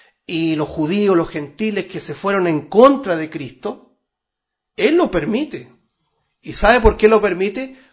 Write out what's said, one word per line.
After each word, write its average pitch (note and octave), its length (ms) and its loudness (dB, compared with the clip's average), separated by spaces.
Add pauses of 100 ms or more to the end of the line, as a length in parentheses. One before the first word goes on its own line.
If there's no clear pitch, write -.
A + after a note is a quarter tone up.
(260)
Y E3 300 -2
los D3 120 -4
judíos, F#3+ 480 0
los E3 120 0
gentiles F3+ 580 -6
que E3 140 -12
se D3 140 -12
fueron G3 320 -2
en D3+ 220 -2
contra G#3 480 4
de D#3 140 -6
Cristo, - 680 -12 (800)
Él C4+ 200 2
lo F4 140 2
permite. E3+ 600 -4 (720)
¿Y - 100 -14
sabe A#3 280 2
por G#3+ 160 4
qué G#3+ 120 4
lo A3 140 4
permite? G#3 560 -4 (140)